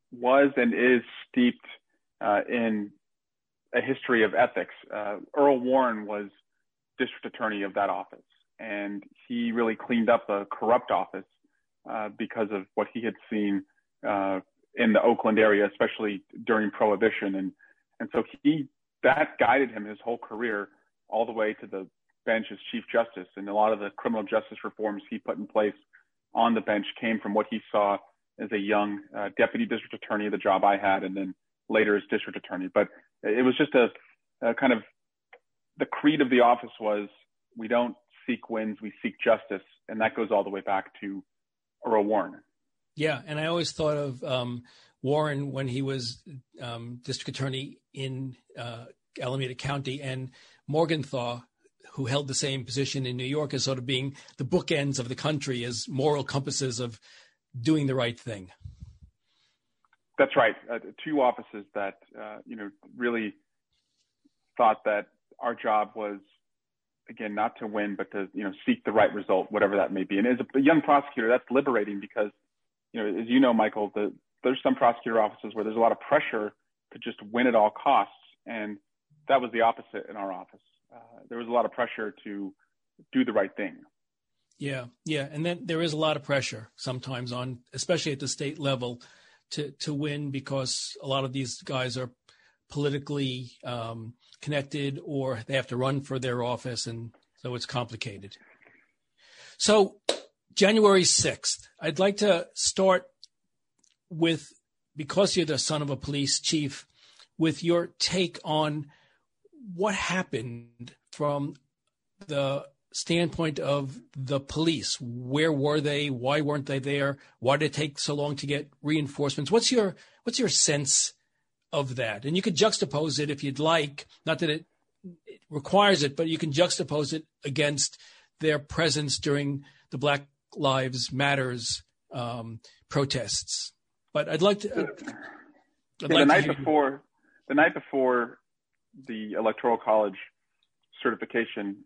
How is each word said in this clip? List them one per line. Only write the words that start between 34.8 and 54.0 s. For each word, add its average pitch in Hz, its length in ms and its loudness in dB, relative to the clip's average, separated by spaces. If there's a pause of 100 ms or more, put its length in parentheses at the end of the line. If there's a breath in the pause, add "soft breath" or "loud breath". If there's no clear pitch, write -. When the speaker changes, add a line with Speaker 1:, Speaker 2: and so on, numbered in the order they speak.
Speaker 1:
the 143 80 -2
creed 151 360 2
of 127 100 2
the 123 80 8
office 120 400 6
was, 104 280 -2 (480)
"We 113 120 -8
don't 120 280 2 (300)
seek - 240 -4
wins, 110 320 -4
we 107 120 -10 (100)
seek 107 200 -6
justice." - 420 0 (240)
And 110 120 -4
that 110 140 0
goes 110 160 -2
all 98 120 4
the 98 60 -8
way 98 120 -6
back - 400 -4
to 98 220 -8 (640)
Earl 107 200 4
Warren. 101 360 0 (540)
Speaker 2:
Yeah, 147 300 -2
and 151 140 -6
I 156 60 -4
always 165 260 -2
thought 151 240 0
of, 139 280 -6
um, 123 400 -4 (380 soft breath)
Warren 143 500 0
when 135 180 -4
he 127 120 -4
was, 131 400 -6 (400)
um, 120 420 -10
district - 260 -8
attorney 135 500 -6 (140)
in, 131 420 -8 (220)
uh, 120 280 -12 (340)
Alameda 131 360 -4
County, 139 460 -6
and 131 300 -8 (360 soft breath)
Morgenthau, 143 760 -2 (520)
who 135 120 -4
held 139 220 0
the 131 60 -6
same 135 320 -4
position 135 400 -4
in 123 100 -4
New 127 100 -6
York, 143 280 -2
as 127 100 -2
sort 135 140 0
of 120 80 -8
being 135 300 -2 (220 loud breath)